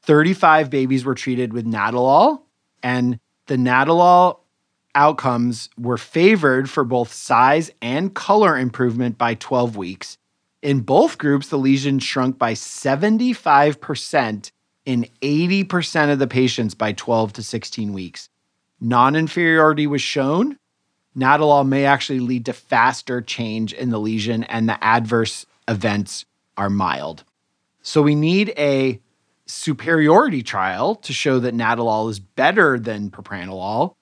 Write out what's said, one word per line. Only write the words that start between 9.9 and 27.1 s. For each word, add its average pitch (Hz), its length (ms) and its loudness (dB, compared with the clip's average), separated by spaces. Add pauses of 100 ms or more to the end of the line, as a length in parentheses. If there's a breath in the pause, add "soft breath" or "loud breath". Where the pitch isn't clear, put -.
In 139 180 0
both 156 380 2
groups, 143 300 -2
the 151 100 -4
lesion 135 400 0
shrunk 131 400 -4
by 117 160 -2
seventy-five 151 1300 0
percent 113 720 -4 (340)
in 120 200 -2 (160)
eighty 175 420 0
percent 165 480 0
of 139 80 0
the 135 80 0
patients 123 460 0
by 107 180 -4
twelve 110 400 -2
to 110 100 -14
sixteen 104 500 -10
weeks. 92 360 -14 (540)
Non-inferiority 151 1040 2
was 143 140 -2
shown. 156 580 -2 (580)
Nadolol 143 520 4
may 139 160 0
actually 139 360 0
lead 123 260 -4
to 127 60 -4
faster 123 680 0
change 110 520 -6
in 127 180 -6
the 113 100 -2
lesion, 110 440 -4
and 113 240 -2
the - 140 -4
adverse 113 640 0 (240)
events 104 560 -4 (320)
are 101 140 -4
mild. 82 540 -4 (580)